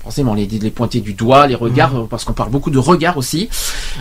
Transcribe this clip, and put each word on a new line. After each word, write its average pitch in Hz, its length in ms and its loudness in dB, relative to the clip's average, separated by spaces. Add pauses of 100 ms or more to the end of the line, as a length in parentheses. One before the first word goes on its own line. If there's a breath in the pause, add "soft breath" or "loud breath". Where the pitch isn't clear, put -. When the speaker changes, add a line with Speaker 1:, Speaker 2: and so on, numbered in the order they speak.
Speaker 1:
Forcément, 117 320 0
les, 104 120 0
les 107 240 -2
pointer 120 300 -2
du 104 140 -6
doigt, 131 340 4
les 123 80 0
regards, 127 360 2
Speaker 2:
Mhm. 113 140 -4
Speaker 1:
parce 117 160 -8
qu'on 117 100 -4
parle 107 180 -2
beaucoup 143 200 -2
de 135 80 2
regards 160 380 2
aussi. 156 320 -4 (520 loud breath)